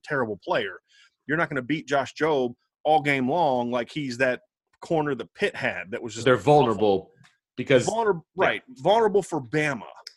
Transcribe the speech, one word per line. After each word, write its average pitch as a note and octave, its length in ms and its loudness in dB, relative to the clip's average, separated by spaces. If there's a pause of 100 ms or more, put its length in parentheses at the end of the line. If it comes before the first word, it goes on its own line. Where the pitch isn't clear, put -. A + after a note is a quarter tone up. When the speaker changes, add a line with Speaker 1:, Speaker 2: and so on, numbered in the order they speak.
Speaker 1:
terrible B2 420 -4
player. C#3+ 360 -4 (460)
You're D#3+ 120 -2
not D#3+ 100 0
gonna C#3 140 -6
beat D3 240 -6
Josh C#3 340 -2
Jobe C3+ 340 0 (300)
all D3+ 160 4
game C#3 300 0
long C3 400 0
like A#2+ 220 -4
he's C3 260 -6
that B2+ 220 0 (400)
corner D3 340 -2
that A#2 200 -10
Pitt G3+ 200 -2
had F#2 380 -6
that A#2 100 -8
was A2 120 -12
just A2 100 -10
Speaker 2:
They're C3 100 6
Speaker 1:
awful. A2 200 4
Speaker 2:
vulnerable G#2+ 580 2 (440)
because B2+ 300 2
Speaker 1:
Vulner-, G3+ 360 0 (140)
Speaker 2:
Yeah. F3+ 100 2
Speaker 1:
right, A2 160 -2 (160)
vulnerable G3+ 440 2
for D#3+ 180 -6
Bama. C3+ 420 -4 (340)